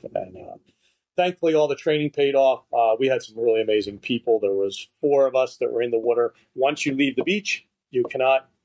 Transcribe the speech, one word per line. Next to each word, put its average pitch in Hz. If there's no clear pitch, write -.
And, 92
uh, -
thankfully, 175
all 151
the 139
training 151
paid 139
off. 131
Uh, 117
we 135
had 127
some 110
really 113
amazing 104
people. 117
There 101
was 98
four 139
of 127
us 131
that 120
were 117
in 120
the 113
water. 117
Once 139
you 139
leave 135
the 131
beach, 196
you 123
cannot 131